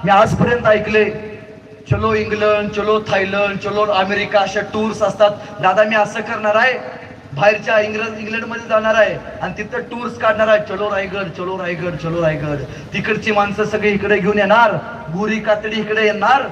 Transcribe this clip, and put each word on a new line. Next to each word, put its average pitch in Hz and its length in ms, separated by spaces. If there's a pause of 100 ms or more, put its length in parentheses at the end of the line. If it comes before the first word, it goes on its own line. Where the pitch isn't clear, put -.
मी 180 80
आजपर्यंत 233 540
ऐकले, 214 440 (840)
चलो 214 220
इंग्लंड, 208 560
चलो 214 300
थायलंड, 202 580
चलो 202 240
अमेरिका, 202 580
अशा 196 200
टूर्स 214 420
असतात. 208 300 (300)
दादा, - 220
मी 220 120
असं 214 260
करणार 214 340
आहे, 254 180 (600)
बाहेरच्या 214 460
इंग्लंड, 214 380
इंग्लंडमध्ये 220 500
जाणार 220 280
आहे 196 460
आणि 185 160
तिथं 226 220
टूर्स 233 380
काढणार 220 300
आहे. 214 120
चलो 208 320
रायगड, 196 320 (140)
चलो 185 200
रायगड, 175 380
चलो 165 260
रायगड." 151 360 (360)
तिकडची 214 380
माणसं 202 320
सगळी 208 280
इकडे 202 280
घेऊन 208 180
येणार, 208 360 (440)
गोरी 220 220
कातडी 214 420
इकडे 214 240
येणार. 214 360 (100)